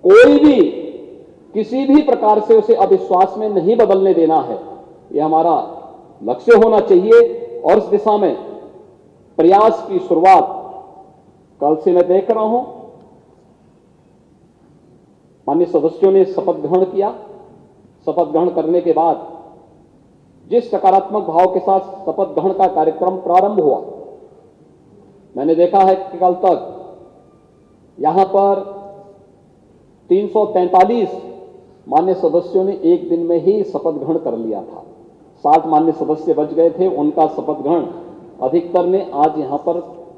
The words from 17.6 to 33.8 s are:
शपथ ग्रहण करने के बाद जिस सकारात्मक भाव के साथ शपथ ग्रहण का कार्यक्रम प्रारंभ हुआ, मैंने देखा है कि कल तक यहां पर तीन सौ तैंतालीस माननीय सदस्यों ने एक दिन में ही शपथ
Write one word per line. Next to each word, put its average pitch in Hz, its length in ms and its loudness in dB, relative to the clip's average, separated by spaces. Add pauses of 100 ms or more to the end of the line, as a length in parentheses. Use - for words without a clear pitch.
शपथ 160 160 -2
ग्रहण 160 280 -2
करने 170 300 -2
के 175 120 -2
बाद 156 400 -2 (1160)
जिस 240 200 -2
सकारात्मक 196 520 0
भाव 175 320 2
के 185 60 0
साथ 190 200 0
शपथ - 540 -8
ग्रहण 180 180 -2
का 190 140 0
कार्यक्रम 160 500 -2
प्रारंभ 185 440 0
हुआ, 143 220 0 (1500)
मैंने 151 180 0
देखा 175 240 2
है 190 160 4
कि 185 240 -10
कल 180 160 2
तक 170 500 -2 (1160)
यहां 165 240 0
पर 196 360 0 (1500)
तीन 196 200 0
सौ 208 180 0
तैंतालीस 185 640 2 (800)
माननीय 175 260 0
सदस्यों 175 500 -2
ने 196 200 -6
एक 170 240 0
दिन 170 120 -2
में 170 180 -2
ही 196 260 0
शपथ 156 260 -6